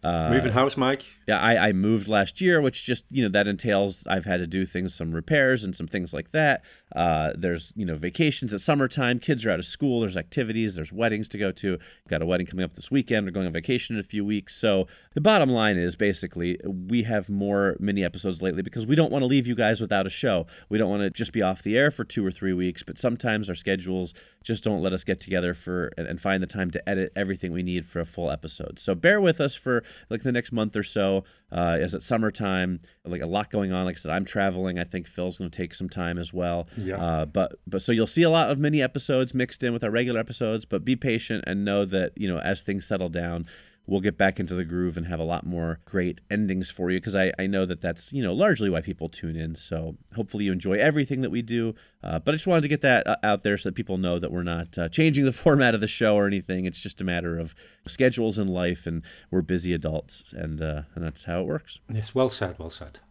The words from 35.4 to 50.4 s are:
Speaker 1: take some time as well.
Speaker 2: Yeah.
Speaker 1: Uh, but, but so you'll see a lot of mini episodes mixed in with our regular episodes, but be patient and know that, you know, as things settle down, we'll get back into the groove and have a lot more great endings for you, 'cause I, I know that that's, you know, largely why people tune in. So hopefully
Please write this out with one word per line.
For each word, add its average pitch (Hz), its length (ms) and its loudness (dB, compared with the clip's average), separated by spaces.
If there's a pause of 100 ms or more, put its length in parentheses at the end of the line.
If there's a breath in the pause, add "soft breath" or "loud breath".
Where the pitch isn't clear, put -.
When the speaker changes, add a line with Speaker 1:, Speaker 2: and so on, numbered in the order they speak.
Speaker 1:
take 85 240 -8
some 92 160 -8
time 87 300 -4
as 85 120 -8
well. 87 360 -4 (100)
Speaker 2:
Yeah. 95 260 -6
Speaker 1:
Uh, 82 220 0
but, 87 280 0 (120)
but 92 160 -4
so - 100 0
you'll 113 140 4
see 165 180 2
a 170 60 6
lot 160 220 4
of 139 80 -2
mini 147 240 2
episodes 131 500 0
mixed 127 300 -2
in 120 100 0
with 117 100 -4
our 113 80 -2
regular 120 280 0
episodes, 113 460 -2
but 95 200 -2
be 127 100 2
patient 113 520 -2
and 98 180 0
know 101 200 4
that, 92 300 0
you 101 120 -4
know, 87 120 0
as 95 220 -2
things 98 240 -4
settle 90 240 -2
down, 85 380 -4 (400 loud breath)
we'll 95 140 2
get 95 160 0
back 95 220 4
into 90 160 -2
the 90 100 -2
groove 87 320 -2
and 82 80 -4
have 87 140 -4
a 80 40 0
lot 82 220 -4
more 82 400 -4
great 87 340 -2 (120)
endings 95 400 0
for 90 180 -2
you, 92 100 2
'cause 98 160 -4
I, 95 220 4
I 95 80 -2
know 95 220 0
that 87 140 -4
that's, 85 300 -6
you 135 120 -2
know, 90 100 0
largely 131 340 2
why 82 140 2
people 82 280 -6
tune 80 260 -8
in. 80 180 -4
So 80 420 -8 (200)
hopefully 104 300 -4